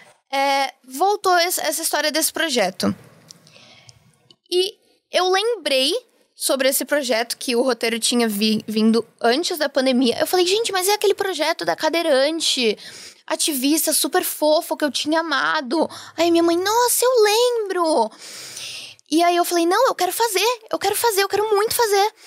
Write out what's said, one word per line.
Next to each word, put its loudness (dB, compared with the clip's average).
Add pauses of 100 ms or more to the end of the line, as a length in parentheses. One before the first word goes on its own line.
(320)
É, 0 (140)
voltou 2
esse, 0
essa -4
história -2
desse 0
projeto. -2 (1500)
E -2 (360)
eu 2
lembrei 0 (420)
sobre 0
esse 0
projeto -2
que -2
o 4
roteiro 0
tinha 0
vi-, 0
vindo 2 (160)
antes 0
da -2
pandemia. 2
Eu 0
falei, 2
"Gente, 0
mas -2
é 4
aquele 2
projeto -2
da 0
cadeirante?" 0 (540)
Ativista 0
super 0
fofa 0
que -6
eu 0
tinha -2
amado. -2 (280)
Aí 2
minha 4
mãe, 2
"Nossa, 2
eu 4
lembro!" 0 (960)
E 2
aí 4
eu 2
falei, 0
"Não, 2
eu 0
quero -2
fazer, 0 (120)
eu -2
quero -2
fazer, 0
eu -4
quero -2
muito 2
fazer." 2 (160)